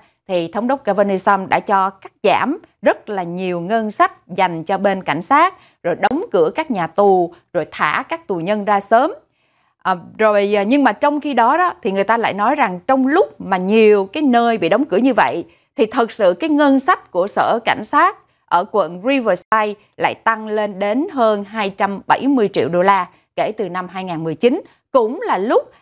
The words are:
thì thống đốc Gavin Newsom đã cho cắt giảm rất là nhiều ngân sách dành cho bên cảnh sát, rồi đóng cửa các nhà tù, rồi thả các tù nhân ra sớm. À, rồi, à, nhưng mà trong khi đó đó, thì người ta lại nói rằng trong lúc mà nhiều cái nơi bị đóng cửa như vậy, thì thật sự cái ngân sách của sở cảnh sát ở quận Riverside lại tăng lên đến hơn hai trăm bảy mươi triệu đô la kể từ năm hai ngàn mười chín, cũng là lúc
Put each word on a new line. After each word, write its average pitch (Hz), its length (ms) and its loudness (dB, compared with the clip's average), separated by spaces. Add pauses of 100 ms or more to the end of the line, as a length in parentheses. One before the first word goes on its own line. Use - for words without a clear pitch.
(280)
thì 175 200 -2
thống 208 180 -6
đốc 269 180 -4
Gavin 202 240 0
Newsom 190 400 0
đã 170 120 0
cho 196 300 0
cắt - 220 -20 (100)
giảm 196 360 0 (240)
rất - 260 -2
là 196 140 -6
nhiều 175 380 -6
ngân 214 300 -2
sách 349 380 -2
dành 175 360 -2
cho 196 140 -2
bên 196 240 -2
cảnh 165 200 -4
sát, 330 320 2 (280)
rồi 170 120 -2
đóng 233 380 -2
cửa 165 220 2
các 311 160 -4
nhà 185 160 -4
tù, 185 480 2 (180)
rồi 156 180 -4
thả 180 380 -2
các 330 180 -8
tù 190 100 -4
nhân 196 280 -4
ra 202 160 0
sớm. 254 320 2 (720)
À, 185 120 -2 (240)
rồi, 208 380 2
à, 202 60 2
nhưng 269 220 2
mà 233 80 4
trong 285 280 -2
khi 294 140 -6
đó 240 220 4
đó, 359 160 0 (100)
thì 190 100 -4
người 196 120 0
ta 220 120 0
lại 202 180 -2
nói 214 200 0
rằng 208 320 -2
trong 262 200 2
lúc 349 340 0
mà 185 160 -4
nhiều 202 560 4
cái 311 100 -4
nơi 233 360 2
bị 170 100 0
đóng 220 160 0
cửa 180 120 -2
như 247 180 2
vậy, 160 300 0 (320)
thì 220 100 0
thật 233 240 -2
sự 190 300 2
cái 320 100 -2
ngân 285 300 2
sách 381 300 -2
của 180 180 -2
sở 165 360 0
cảnh 208 200 -2
sát 320 320 2 (300)
ở 175 260 0
quận 180 320 -2
Riverside 220 720 0 (220)
lại 160 180 -2
tăng 220 340 -4
lên 208 300 -4
đến 214 340 -2
hơn 220 320 0
hai 202 260 -6
trăm 196 360 -4
bảy - 200 0
mươi 254 220 2
triệu 135 200 0
đô 175 140 0
la 190 240 2 (300)
kể 175 160 -2
từ 214 160 -6
năm 180 200 -8
hai 185 160 -10
ngàn 165 200 -6
mười 160 100 -4
chín, 240 280 0 (280)
cũng 247 320 0
là 311 160 -2
lúc 277 240 0 (200)